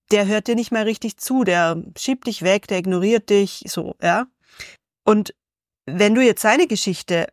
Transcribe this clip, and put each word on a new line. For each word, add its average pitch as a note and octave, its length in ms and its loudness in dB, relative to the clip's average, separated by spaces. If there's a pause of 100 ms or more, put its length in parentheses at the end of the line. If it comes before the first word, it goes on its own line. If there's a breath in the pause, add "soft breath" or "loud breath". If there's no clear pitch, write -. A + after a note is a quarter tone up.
(120)
der G#3 140 4
hört G#3 220 -2
dir A#3 80 0
nicht A#3 160 -4
mal A3+ 120 -2
richtig A3 340 -4
zu, C4 260 -2
der E3+ 400 0 (140)
schiebt C4 300 -4
dich G#3 160 -6
weg, G3 240 0
der F#3+ 100 -2
ignoriert F#3+ 520 0
dich, G3+ 380 0
so, - 340 -10
ja. A3+ 260 0 (760 loud breath)
Und G#3+ 320 2 (500)
wenn G#3 300 2
du B3+ 60 4
jetzt A#3 200 4
seine C4 240 4
Geschichte F3+ 680 -2